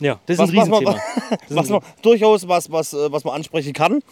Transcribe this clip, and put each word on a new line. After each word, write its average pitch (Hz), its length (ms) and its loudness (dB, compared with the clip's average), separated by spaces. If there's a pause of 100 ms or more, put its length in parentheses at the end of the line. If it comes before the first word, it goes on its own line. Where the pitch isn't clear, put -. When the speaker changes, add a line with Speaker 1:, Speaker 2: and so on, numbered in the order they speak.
Speaker 1:
Ja, 139 260 -2
das - 120 -2
ist - 40 4
Speaker 2:
was, 175 80 2
Speaker 1:
ein 170 60 2
Speaker 2:
was 208 120 6
man, 214 180 4
Speaker 1:
Riesenthema. 202 160 -2 (280)
Speaker 2:
<laughs> - 0 -
Speaker 1:
Das - 200 -6
ist 147 60 -4
Speaker 2:
was 170 120 0
Speaker 1:
ein 165 40 -4
Speaker 2:
man 196 100 0 (200)
durchaus 214 440 4
was, 175 240 0
was, 160 220 -4
äh, 147 180 -2
was 143 140 -4
man 143 120 -6
ansprechen 151 360 -6
kann. 180 400 0